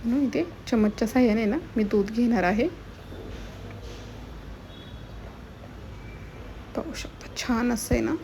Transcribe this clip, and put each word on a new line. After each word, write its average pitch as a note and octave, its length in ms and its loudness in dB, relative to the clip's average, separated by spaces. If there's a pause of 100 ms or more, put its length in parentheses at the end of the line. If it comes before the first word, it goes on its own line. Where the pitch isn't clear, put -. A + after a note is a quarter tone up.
म्हणून B3+ 220 4
इथे B3+ 180 2 (240)
चमचच्या G#3+ 400 4
साहाय्याने A3+ 380 6
ना, G#3+ 120 4 (200)
मी G#3+ 60 6
दूध G3+ 280 4
घेणार A3+ 320 4
आहे. G#3+ 240 4 (4000)
पाहू D#4 180 -4
शकता, - 340 -10 (100)
छान A#3+ 340 2
असं A3+ 240 2
आहे A#3 80 4
ना D4 200 2